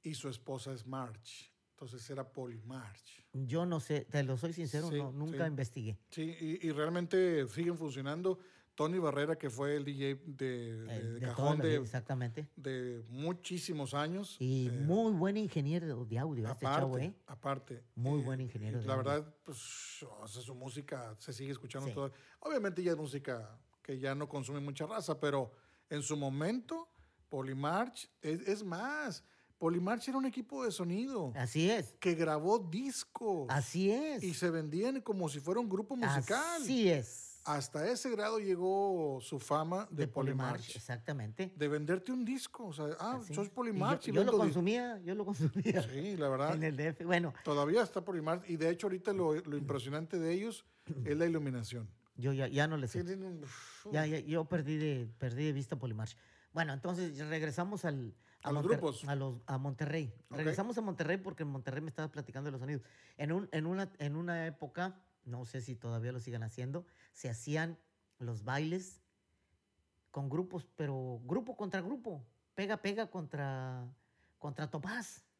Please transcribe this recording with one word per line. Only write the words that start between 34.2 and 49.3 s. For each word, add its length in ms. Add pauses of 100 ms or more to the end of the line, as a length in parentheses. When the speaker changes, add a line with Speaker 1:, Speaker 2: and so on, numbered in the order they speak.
Speaker 1:
y 100
se 160
vendían 500
como 280
si 100
fuera 220
un 80
grupo 260
musical. 640
Speaker 2:
Así 300
es. 400 (160)
Speaker 1:
Hasta 440
ese 200
grado 280
llegó 840
su 180
fama 520
de 160
Speaker 2:
De 20
Polimarch, 440
Speaker 1:
Polimarch. 240
Speaker 2:
exactamente. 760
Speaker 1:
De 140
venderte 420
un 140
disco, 440
o 40
sea, 140 (120)
ah, 220
Speaker 2:
Así 140
Speaker 1:
soy 100
Speaker 2:
es. 60
Y 40
Speaker 1:
Polimarch 520
Speaker 2:
yo, 60
Speaker 1:
y 40
Speaker 2:
yo 80
lo 80
Speaker 1:
vendo 120
di-, 60
Speaker 2:
consumía, 500
yo 140
lo 120
consumía. 560
Speaker 1:
Sí, 340
la 140
verdad. 240
Speaker 2:
En 80
el 120
D 140
F. 160
Bueno. 300 (100)
Speaker 1:
Todavía 380
está 200
Polimarch 460
y 80
de 140
hecho 160
ahorita 260
lo, 220